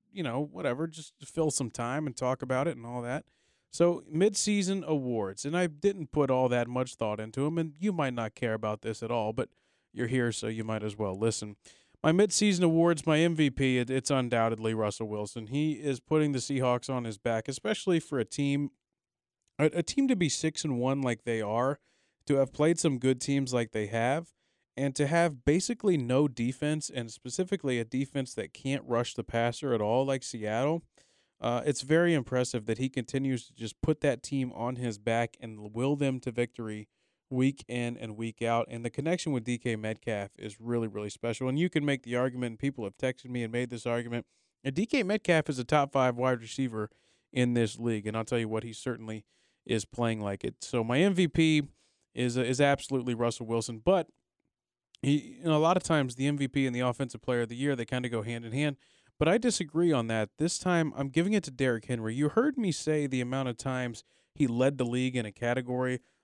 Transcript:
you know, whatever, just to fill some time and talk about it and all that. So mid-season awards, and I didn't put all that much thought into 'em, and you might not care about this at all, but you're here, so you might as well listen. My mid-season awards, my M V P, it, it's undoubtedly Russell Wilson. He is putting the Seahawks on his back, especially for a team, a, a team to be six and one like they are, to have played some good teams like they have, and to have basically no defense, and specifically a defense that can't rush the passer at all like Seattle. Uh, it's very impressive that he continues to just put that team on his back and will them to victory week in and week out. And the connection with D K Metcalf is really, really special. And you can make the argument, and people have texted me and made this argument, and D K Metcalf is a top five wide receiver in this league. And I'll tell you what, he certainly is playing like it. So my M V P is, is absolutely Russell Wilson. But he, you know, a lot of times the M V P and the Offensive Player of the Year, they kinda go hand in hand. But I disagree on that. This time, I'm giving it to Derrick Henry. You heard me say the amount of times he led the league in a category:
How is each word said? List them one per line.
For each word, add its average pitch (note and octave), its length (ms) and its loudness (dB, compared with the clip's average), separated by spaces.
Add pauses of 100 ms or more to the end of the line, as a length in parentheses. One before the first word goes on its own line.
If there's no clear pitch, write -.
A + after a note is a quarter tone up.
(120)
you G3 100 -8
know, C#3+ 300 -2
whatever, D#3 340 -2
just D#3 320 -14
to C#3+ 80 -18
fill D#3 240 0
some C3 180 -2
time B2 380 -4
and B2+ 100 -8
talk B2+ 240 -2
about C3 280 0
it D3+ 80 -4
and A#2 100 -14
all B2 160 -6
that. B2 220 -6 (480)
So - 380 2
mid-season G3 720 2
awards, B2 600 -2
and D3 120 -2
I F3+ 120 2
didn't E3 420 -2
put C#3 200 2
all B2+ 180 4
that A#2+ 180 2
much B2 280 -4
thought G#2+ 260 -2
into A2+ 260 -2
'em, E3 120 0
and D#3+ 200 -2
you G3 140 0
might C#3+ 220 -2
not A2+ 200 -4
care A2+ 200 -2
about G#2+ 280 -2
this A#2 180 -6
at A#2 120 -4
all, A2 200 0
but A#2+ 160 -4 (440)
you're A#2+ 160 -2
here, A#2+ 240 2
so A#2 160 -4
you A2 160 -4
might A2 180 -2
as G#2 140 -4
well G2 200 -2
listen. G#2 380 -2 (480)
My D#3+ 100 4
mid-season F#3+ 520 4
awards, E3 420 4
my D#3 120 4
M E3+ 180 4
V D3+ 140 4
P, C3 280 2
it, B2 120 0
it's C3 200 0
undoubtedly A2+ 640 2
Russell A2 320 0
Wilson. G#2 420 -6
He D3 240 0
is C3+ 280 -4
putting D3+ 320 2
the C3 60 0
Seahawks B2 500 0
on B2+ 160 -2
his A2 140 -6
back, A2+ 280 0
especially F3+ 540 0
for D3 180 -4
a A2+ 60 2
team, C#3+ 460 0 (880)
a, D3+ 80 4
a E3 160 0
team C#4 260 2
to B3 80 4
be F3 120 2
six - 360 -2
and C3 160 0
one C3+ 220 2
like A#2+ 220 -2
they A2+ 180 -2
are, A#2 360 0 (480)
to D3 100 4
have C3+ 160 4
played E3 280 4
some C#3 180 2
good B2 220 2
teams C#3 320 0
like A#2 200 0
they G#2+ 140 -2
have, A#2+ 460 -2 (440)
and C#3 200 -2
to C#3+ 100 2
have D#3+ 380 0
basically F#3 520 2
no C3 300 2
defense, C3+ 640 -2
and A#2 240 -6
specifically C#3+ 640 -2
a A2+ 60 0
defense C3 500 -4
that - 200 -6
can't C3+ 320 -4
rush A#2+ 280 0
the A#2 80 -6
passer A#2+ 520 0
at A2 80 2
all A#2+ 240 2
like C3+ 160 -2
Seattle. A#2+ 600 -2 (560)
Uh, A#2+ 280 -2
it's C#3+ 160 -2
very E3 320 4
impressive B2+ 520 -2
that A2+ 120 0
he C3 100 -2
continues C3 580 -2
to - 80 -20
just - 280 -10
put D#3 180 0
that C3+ 220 0
team C3 300 -2
on A#2+ 240 -4
his A#2+ 220 -4
back A2+ 420 0
and G#2+ 340 -14
will C3+ 220 2
them C3+ 240 0
to C3 100 -6
victory A2+ 580 -6 (420)
week C3 360 2
in A#2+ 300 -4
and A2 200 -10
week A2+ 260 -6
out. A#2 260 2
And A#2 160 -10
the A#2 60 -2
connection D#3+ 420 -2
with A#2+ 120 -2
D A#2+ 120 0
K A#2 180 -2
Metcalf G#2+ 600 -6
is G#2 240 -12
really, A#2 260 -2
really G#2 220 -6
special. A#2+ 400 -4
And C3+ 100 0
you F3 120 2
can D3+ 120 0
make C#3 200 0
the A#2+ 140 -4
argument, B2 340 -2
and A2+ 80 -14
people C3 260 -4
have G2+ 140 -8
texted B2+ 320 -4
me B2 120 -2
and A2+ 80 -4
made A#2+ 200 -2
this A#2+ 160 -8
argument, A#2+ 400 -2 (360)
and C3+ 120 -4
D F#3 100 0
K B3+ 180 2
Metcalf F3+ 460 2
is C3 100 -2
a B2 60 -2
top C#3+ 280 2
five B2+ 240 4
wide B2 260 2
receiver A2+ 480 -4 (420)
in B2 220 2
this A2+ 240 2
league. A2+ 280 -2
And G#2+ 100 -4
I'll A2+ 80 -2
tell A#2+ 140 0
you A2+ 100 -2
what, A2 160 -4
he A#2 100 -12
certainly A2 500 -8 (400)
is A2+ 220 0
playing A2+ 340 -2
like G2 240 -4
it. A#2 160 -6
So A#2 240 -2
my B2 140 0
M F#3+ 160 4
V F3 120 4
P D#3 360 4 (500)
is, A#2+ 240 0
is B2+ 240 0
absolutely C3+ 540 2
Russell A#2 320 -2
Wilson. A2+ 360 -4
But F3+ 260 4 (920)
he, C#3+ 380 0
you - 60 -16
know, D#3 120 2
a - 20 4
lot E3+ 200 4
of - 60 -4
times C3+ 320 0
the C3+ 100 -2
M D3 100 0
V C#3 120 -2
P C3+ 180 0
and B2 100 -2
the B2 40 -2
Offensive B2 420 -2
Player A#2+ 200 0
of A2+ 60 -2
the A#2 80 -10
Year, C#3 180 0
they A#2 120 -4
kinda B2+ 240 -4
go A2+ 100 -2
hand A#2 240 -6
in A2 80 -8
hand. C#3+ 240 0 (400)
But D#3 120 4
I F#3+ 80 6
disagree F3 560 2
on A#2+ 140 2
that. A2 320 0
This D3+ 200 -2
time, E3+ 380 0
I'm C#3 140 -4
giving F3 240 0
it G3+ 100 0
to C#3+ 60 -10
Derrick B2 340 0
Henry. A2+ 300 -4
You C#3+ 160 2
heard C4 260 2
me G#3 160 0
say D3+ 340 0
the B2+ 140 0
amount B2+ 300 -2
of A#2+ 80 -6
times B2+ 440 -4 (320)
he D3 120 4
led B2+ 320 2
the B2 80 2
league B2+ 280 0
in A#2 120 0
a G#2 40 -8
category: B2 720 -2 (220)